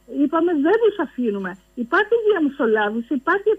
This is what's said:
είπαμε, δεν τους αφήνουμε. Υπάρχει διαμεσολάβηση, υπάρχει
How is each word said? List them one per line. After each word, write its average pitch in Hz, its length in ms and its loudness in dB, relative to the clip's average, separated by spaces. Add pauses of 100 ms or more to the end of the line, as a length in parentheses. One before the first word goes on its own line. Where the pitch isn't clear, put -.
(220)
είπαμε, 330 300 0 (140)
δεν 381 180 4
τους 403 220 2
αφήνουμε. 202 460 -4 (320)
Υπάρχει 415 320 0 (140)
διαμεσολάβηση, 233 840 0 (100)
υπάρχει 392 380 0